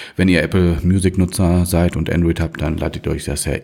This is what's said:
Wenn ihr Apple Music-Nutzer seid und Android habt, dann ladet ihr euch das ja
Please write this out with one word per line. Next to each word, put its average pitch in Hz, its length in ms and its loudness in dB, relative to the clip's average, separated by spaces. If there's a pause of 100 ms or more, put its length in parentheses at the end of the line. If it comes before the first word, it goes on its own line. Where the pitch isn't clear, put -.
(180)
Wenn 95 100 2
ihr 85 160 4
Apple 87 400 2
Music-Nutzer 90 840 2
seid 87 300 0
und 80 140 -4
Android 85 320 0
habt, 80 200 -6
dann 80 160 -2
ladet 78 280 -6
ihr 78 80 -2
euch 73 100 -6
das 71 220 -6
ja 69 80 -4 (100)